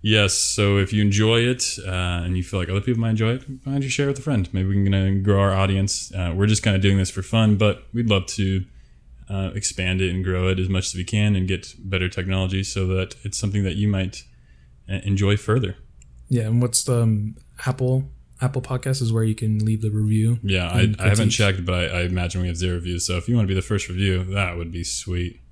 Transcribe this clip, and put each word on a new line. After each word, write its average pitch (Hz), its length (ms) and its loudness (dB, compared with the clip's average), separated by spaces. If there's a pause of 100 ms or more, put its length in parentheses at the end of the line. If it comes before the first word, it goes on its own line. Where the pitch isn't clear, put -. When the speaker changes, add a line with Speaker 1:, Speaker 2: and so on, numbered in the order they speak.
Speaker 1:
Yes. 107 320 4
So 101 420 2
if 98 160 0
you 107 80 2
enjoy 107 400 4
it, 123 220 0 (220)
uh, 90 380 -2
and 90 140 -2
you 92 60 -2
feel 95 160 -4
like 87 100 -4
other 98 120 0
people 117 200 0
might 113 100 0
enjoy 110 220 2
it, 127 100 -6 (200)
why 135 100 -6
don't 139 80 0
you 135 80 -4
share 143 160 0
it 139 40 0
with 139 100 -4
a - 40 -12
friend? 120 300 0
Maybe 95 160 -2
we 98 140 2
can, 98 100 2
uh, 95 300 2
grow 98 180 4
our 98 120 4
audience. 98 600 0
Uh, 87 220 -2
we're 101 120 4
just 107 160 4
kinda 98 160 4
doing 98 180 4
this 92 120 2
for 92 140 -6
fun, 110 340 4
but 104 340 0
we'd 117 180 -2
love 98 180 2
to, 95 380 0 (640)
uh, 95 260 -4
expand 92 460 -2
it 90 120 0
and 92 100 -2
grow 92 260 0
it 95 100 2
as 92 100 0
much 92 180 0
as - 80 -6
we 90 100 -4
can 104 300 2
and 92 120 0
get 92 320 -4
better 92 300 -2
technology 95 540 -2
so 95 220 -4
that 92 380 -2
it's 98 140 -8
something 101 260 -2
that 92 120 -2
you 104 120 0
might, 98 360 -2 (680)
uh, 95 140 -4
enjoy 101 340 2
further. 107 400 -2 (500)
Speaker 2:
Yeah, 117 200 0
and 117 140 2
what's 120 220 0
the, 120 200 2
um, 107 340 0 (280)
Apple, 131 440 -2 (320)
Apple 127 220 -2
Podcast 131 380 -4
is 113 120 0
where 113 100 2
you 110 120 0
can 107 280 0
leave 110 180 0
the 110 100 -2
review 107 520 2
Speaker 1:
Yeah, 92 240 0
I, 98 140 2
Speaker 2:
and 107 180 4
Speaker 1:
I 95 40 -4
haven't 98 120 4 (140)
Speaker 2:
critiques. - 60 0
Speaker 1:
checked, 95 300 2
but 90 100 0
I, 87 240 -2
I - 20 0
imagine 90 400 -2
we 90 60 -2
have 85 100 -4
zero 90 180 -2
reviews. 87 300 -4
So 90 120 -2
if 85 120 -6
you 120 60 2
wanna 110 120 4
be 95 60 0
the 95 80 0
first - 260 -2
review, 92 380 0
that 92 320 -2
would 85 140 -6
be 87 120 -6
sweet. 87 560 -6 (120)